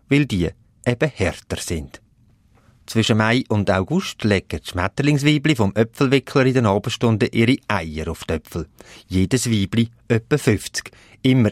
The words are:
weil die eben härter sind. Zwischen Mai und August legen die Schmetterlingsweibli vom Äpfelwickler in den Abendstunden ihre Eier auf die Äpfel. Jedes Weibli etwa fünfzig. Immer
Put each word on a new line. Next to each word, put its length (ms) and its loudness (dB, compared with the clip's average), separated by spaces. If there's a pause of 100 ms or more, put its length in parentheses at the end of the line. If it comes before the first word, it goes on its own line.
weil 180 2
die 240 -2 (360)
eben 240 0
härter 480 -6
sind. 440 -10 (840)
Zwischen 320 0
Mai 320 0
und 200 0
August 540 -2
legen 400 -2
die 60 -14
Schmetterlingsweibli 880 0
vom 180 0
Äpfelwickler 680 0
in 80 2
den 120 2
Abendstunden 680 0
ihre 240 2 (100)
Eier 420 -4
auf 140 -10
die 120 -4
Äpfel. 320 -8 (400)
Jedes 440 0
Weibli 380 0 (180)
etwa 300 0
fünfzig. 540 -2 (300)
Immer 300 4